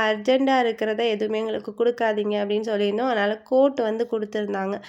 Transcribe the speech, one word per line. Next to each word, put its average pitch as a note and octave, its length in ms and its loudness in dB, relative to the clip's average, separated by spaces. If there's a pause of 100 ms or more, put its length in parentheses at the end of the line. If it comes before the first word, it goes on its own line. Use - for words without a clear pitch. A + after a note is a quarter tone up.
அர்ஜென்ட்டா B3+ 560 2
இருக்கிறத A3 480 0
எதுவுமே G#3+ 320 -2
எங்களுக்கு G#3+ 360 -6
கொடுக்காதீங்க" A3 600 0
அப்படின்னு G#3 300 -2
சொல்லியிருந்தோம். G#3 440 0
அதனால G#3+ 320 0
கோட் C4+ 380 4
வந்து A3+ 260 -2
கொடுத்துருந்தாங்க. G3+ 720 -4 (100)